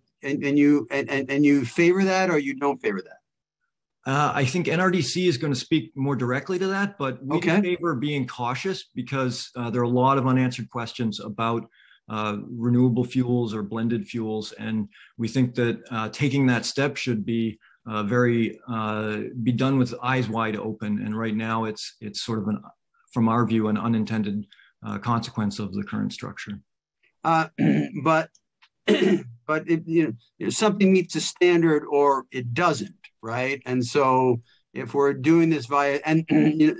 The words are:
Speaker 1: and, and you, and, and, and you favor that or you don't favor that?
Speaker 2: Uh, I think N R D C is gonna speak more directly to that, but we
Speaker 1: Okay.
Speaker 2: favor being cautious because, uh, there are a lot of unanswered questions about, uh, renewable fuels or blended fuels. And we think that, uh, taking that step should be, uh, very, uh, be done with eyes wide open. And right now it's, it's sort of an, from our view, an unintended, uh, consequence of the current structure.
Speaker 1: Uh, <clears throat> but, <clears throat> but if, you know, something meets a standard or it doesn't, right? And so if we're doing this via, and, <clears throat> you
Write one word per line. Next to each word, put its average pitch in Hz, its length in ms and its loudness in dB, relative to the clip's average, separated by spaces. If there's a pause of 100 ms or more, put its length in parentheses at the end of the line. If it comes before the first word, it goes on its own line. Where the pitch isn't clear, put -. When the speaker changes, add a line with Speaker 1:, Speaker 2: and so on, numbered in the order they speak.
(220)
Speaker 1:
and, 139 220 -4
and 143 140 2
you, 143 340 6
and, 139 180 -2
and, 139 220 -2
and 143 140 4
you 143 200 6
favor 180 380 4
that 190 260 2
or 160 100 2
you 139 160 -4
don't 139 260 -2
favor 98 200 -2
that? - 1120 -14
Speaker 2:
Uh, 143 220 2
I 139 120 2
think 170 220 -2
N 165 120 0
R 185 100 2
D 180 140 2
C 180 240 0
is 143 100 2
gonna 147 160 -2
speak 151 420 -2
more 135 200 -2
directly 131 420 -2
to 190 100 -2
that, 196 300 -2
but 131 260 -4
we 147 140 -2
Speaker 1:
Okay. 170 240 4
Speaker 2:
favor 175 340 -2
being 139 300 -2
cautious 127 600 -6 (100)
because, 127 600 -4
uh, 120 140 -6
there 123 120 -2
are 120 40 2
a 120 40 -2
lot 131 280 4
of 123 80 0
unanswered 127 460 0
questions 113 480 -6
about, 113 500 -4 (400)
uh, 107 280 -4 (120)
renewable 123 540 2
fuels 123 500 0
or 110 80 -4
blended 113 460 -4
fuels. 110 460 -6
And 110 360 -4 (280)
we 117 100 -4
think 123 280 0
that, 113 260 0 (100)
uh, 110 180 -4
taking 139 380 0
that 117 180 2
step 143 320 -2
should 117 280 -4
be, 113 340 -2 (280)
uh, 107 140 -4
very, 117 680 0
uh, 107 540 -4 (220)
be 123 80 2
done 131 260 2
with 123 240 0
eyes 127 260 0
wide 110 280 -2
open. 104 500 -4
And 107 100 -4
right 110 200 -2
now 113 300 -2
it's, - 360 -8
it's 104 220 -10
sort 110 160 -4
of 104 80 -4
an, 107 120 -2 (540)
from 113 160 2
our 117 160 4
view, 110 220 2
an 107 100 0
unintended, 107 720 -2 (360)
uh, 104 140 -8
consequence 113 640 -4
of 95 160 -8
the 101 80 -4
current 101 280 -6
structure. 101 480 -14 (640)
Speaker 1:
Uh, 160 260 0 (100)
<clears throat> 147 440 0
but, 160 260 2 (300)
<clears throat> - 280 -10
but 156 840 0
if, 165 160 2
you 165 320 0 (220)
know, 208 100 -4
something 202 420 4
meets 185 240 2
a 156 60 -2
standard 165 640 4
or 139 460 2
it 123 220 -6
doesn't, 151 420 0 (260)
right? 127 440 -4
And 127 200 0
so 131 560 2 (320)
if 123 200 -10
we're 139 200 2
doing 160 360 4
this 143 180 0
via, 143 360 0
and, 160 220 2
<clears throat> - 40 -14
you 151 500 4